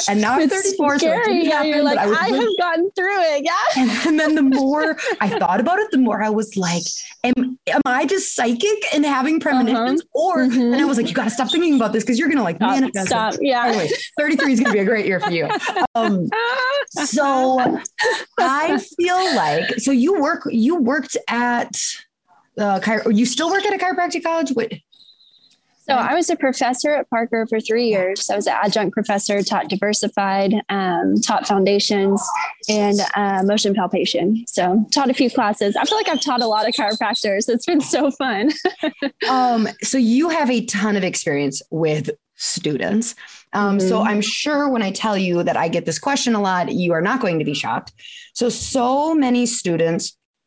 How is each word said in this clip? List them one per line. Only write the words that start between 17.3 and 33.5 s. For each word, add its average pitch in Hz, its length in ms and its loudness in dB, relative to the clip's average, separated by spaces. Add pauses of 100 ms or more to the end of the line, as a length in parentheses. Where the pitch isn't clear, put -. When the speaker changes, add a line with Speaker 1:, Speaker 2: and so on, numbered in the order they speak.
Speaker 1:
I 320 400 0 (180)
feel 359 200 2 (180)
like, 165 460 0
so 269 100 0
you 285 300 2
work, 330 300 0
you 240 260 2
worked 277 400 0 (120)
at, 240 420 -2 (880)
uh, 202 220 2
chiro-, 214 340 0
you 220 120 4
still 311 240 -2
work 392 140 0
at 415 80 0
a 392 120 -2
chiropractic 359 380 -2
college? 330 280 0
What? 226 220 -2 (1120)
Speaker 2:
So 285 80 0
I 254 200 0
was 349 160 0
a 339 60 0
professor 262 580 0
at - 160 -2
Parker 226 360 -2
for 226 140 -2
three 226 280 0
years. 196 420 -2
I 202 60 0
was 202 100 -2
an - 80 0
adjunct 202 400 0
professor, 202 480 0
taught 185 260 -2
diversified, 196 840 0 (160)
um, 190 500 0
taught 214 260 -2
foundations 196 760 2 (480)
and, 208 300 2 (140)
uh, 196 300 0
motion 202 300 2